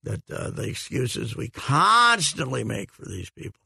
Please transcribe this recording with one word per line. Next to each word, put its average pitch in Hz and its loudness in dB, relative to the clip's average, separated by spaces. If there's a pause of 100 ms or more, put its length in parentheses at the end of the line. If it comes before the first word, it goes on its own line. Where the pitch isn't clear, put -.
that, - -6
uh, - -4
the - -6
excuses 113 -4
we - -6
constantly 175 4
make 107 -4
for - -18
these 95 -8
people. - -14